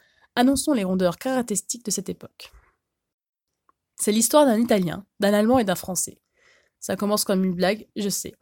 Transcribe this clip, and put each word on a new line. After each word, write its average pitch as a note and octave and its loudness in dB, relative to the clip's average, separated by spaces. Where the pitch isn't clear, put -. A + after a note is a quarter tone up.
annonçant C4+ 2
les A3 0
rondeurs F#3 0
caractéristiques A#3+ -4
de G#3 -6
cette F#3+ -6
époque. - -16
C'est - -2
l'histoire A#3 4
d'un A3+ 2
Italien, G3+ 0
d'un G3+ 2
Allemand G#3+ 4
et B3 2
d'un F#3+ 0
Français. - -8
Ça - -6
commence G#3 -2
comme F#3+ 0
une F#3 -2
blague, F#3 -2
je G#3 -4
sais. - -6